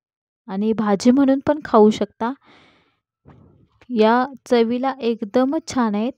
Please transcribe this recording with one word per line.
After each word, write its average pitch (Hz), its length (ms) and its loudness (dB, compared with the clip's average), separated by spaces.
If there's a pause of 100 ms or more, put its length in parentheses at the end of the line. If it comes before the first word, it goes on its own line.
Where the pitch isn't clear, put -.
(480)
आणि 202 260 -4
भाजी 208 380 2
म्हणून 269 340 2
पण 294 200 -2
खाऊ 214 240 6
शकता. 220 420 -4 (1600)
या 233 360 2 (200)
चवीला 247 540 0
एकदमच 247 680 -2
छान 226 280 -2
आहेत 226 220 -4